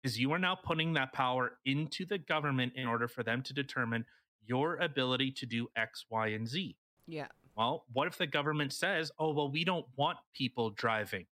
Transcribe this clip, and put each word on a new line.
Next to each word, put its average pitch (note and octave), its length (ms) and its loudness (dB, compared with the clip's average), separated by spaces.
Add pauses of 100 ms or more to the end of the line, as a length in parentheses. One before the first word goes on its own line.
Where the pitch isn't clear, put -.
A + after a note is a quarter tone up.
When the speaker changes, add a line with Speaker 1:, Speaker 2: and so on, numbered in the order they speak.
Speaker 1:
is A#2+ 140 -2
you C3 140 2
are E3 80 2
now F#3 160 2
putting E3 380 0
that C3+ 200 0
power B2+ 520 2
into D3+ 420 -2
the G3+ 100 -2
government C#3+ 580 2
in C3 120 -2
order A#2 200 2
for B2 140 -8
them A#2 220 0
to - 100 -10
determine B2 500 0 (400)
your C3+ 340 0
ability C3 520 2
to C3 160 -6
do A#2 300 -2
X, - 340 -4
Y, A2 200 2
and A2 180 -2
Z. E3 280 -4 (300)
Speaker 2:
Yeah. D#3+ 220 -6 (280)
Speaker 1:
Well, B2 380 0
what C3+ 140 2
if F3 100 -6
the F3+ 80 2
government D3 480 0
says, E3 460 0
"Oh, D#3 120 2
well, C#3+ 200 2
we D#3+ 120 0
don't E3+ 220 0 (120)
want D3+ 200 2 (160)
people B2 380 0
driving"? G#2+ 640 0